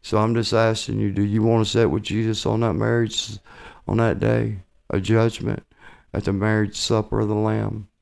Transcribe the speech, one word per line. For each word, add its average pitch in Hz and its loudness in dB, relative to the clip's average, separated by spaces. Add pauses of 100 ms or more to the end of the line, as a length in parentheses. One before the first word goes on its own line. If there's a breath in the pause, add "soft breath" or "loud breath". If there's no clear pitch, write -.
So - -2
I'm 113 2
just 113 0
asking 110 2
you, 104 0
do 98 0
you 104 2
wanna 113 4
sit 113 2
with 101 -2
Jesus 110 -2
on 110 0
that 110 0
marriage, 110 -2 (500 loud breath)
on 101 0
that 113 2
day, 113 -2 (300)
a 98 -2
judgment, 110 0 (500 loud breath)
at 104 -2
the 98 0
marriage 107 0
supper 110 0
of 107 0
the 107 0
Lamb? 107 -2 (120)